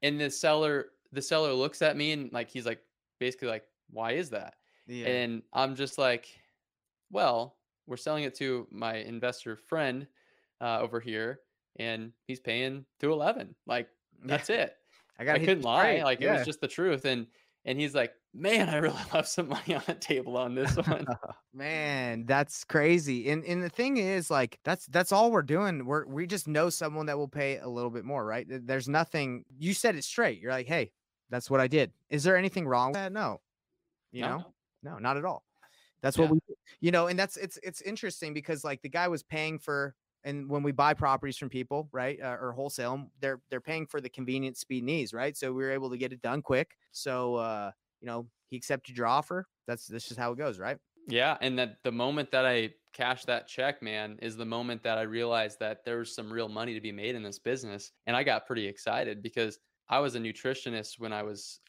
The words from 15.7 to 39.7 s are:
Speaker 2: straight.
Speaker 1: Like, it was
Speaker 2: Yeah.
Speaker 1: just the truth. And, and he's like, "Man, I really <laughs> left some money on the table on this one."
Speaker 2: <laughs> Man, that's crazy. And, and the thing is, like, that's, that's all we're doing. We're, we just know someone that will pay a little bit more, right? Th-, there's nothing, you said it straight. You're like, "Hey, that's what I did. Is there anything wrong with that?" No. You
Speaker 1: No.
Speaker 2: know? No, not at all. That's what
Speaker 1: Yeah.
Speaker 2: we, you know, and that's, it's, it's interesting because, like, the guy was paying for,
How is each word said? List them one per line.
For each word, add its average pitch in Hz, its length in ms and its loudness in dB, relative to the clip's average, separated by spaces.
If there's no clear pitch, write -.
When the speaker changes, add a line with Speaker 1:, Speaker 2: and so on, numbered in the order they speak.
Speaker 2:
straight. 190 260 6
Speaker 1:
Like, 131 180 4
it 139 60 4
was 170 120 4
Speaker 2:
Yeah. 123 40 2
Speaker 1:
just 151 160 -4
the 139 80 0
truth. 165 380 2
And, 123 220 0
and 135 160 0
he's 143 140 -2
like, 123 200 2
"Man, 196 340 4
I 156 100 2
really 151 260 2
<laughs> - 100 -6
left 156 140 4
some 170 200 -2
money 151 260 -2
on 139 120 -2
the 170 80 0
table 127 420 -2
on 123 180 0
this 131 220 2
one." - 360 0
Speaker 2:
<laughs> - 60 -6
Man, 135 720 -2
that's 139 400 2
crazy. 147 640 4
And, 156 140 0
and 175 180 -2
the 175 60 -2
thing 254 300 0
is, 190 320 0
like, 135 340 2
that's, - 220 -2
that's 175 260 2
all 220 180 8
we're 196 120 6
doing. 156 420 2
We're, 143 220 0
we 147 200 -4
just 180 220 -4
know 156 220 4
someone 156 360 -2
that 147 120 -2
will 147 100 -2
pay 139 300 0
a 123 100 -8
little 120 220 -2
bit 113 160 -6
more, 135 180 -2
right? 110 240 -4
Th-, 131 160 -8
there's 131 240 -2
nothing, 143 560 0
you 170 160 0
said 220 220 2
it 139 80 -6
straight. 143 360 0
You're 113 120 -4
like, 127 140 -2
"Hey, 139 260 0
that's 123 220 -4
what 135 100 6
I 127 80 6
did. 135 240 4
Is 147 160 0
there 185 140 8
anything 185 280 0
wrong 127 260 4
with - 20 -2
that?" 196 180 -4
No. 180 300 -4
You 123 100 -8
Speaker 1:
No. 127 160 -2
Speaker 2:
know? - 160 -12
No, 143 160 -12
not 123 200 0
at 147 80 -4
all. - 180 -6
That's 135 160 0
what 160 80 8
Speaker 1:
Yeah. 156 60 6
Speaker 2:
we, 156 60 8
you 170 120 4
know, 175 160 6
and 180 100 -2
that's, 196 180 0
it's, 175 260 -8
it's 180 200 -12
interesting 185 520 -6
because, 151 300 -4
like, 143 180 -6
the 147 80 -10
guy 170 180 2
was 165 140 -2
paying 156 360 -4
for, 139 380 -4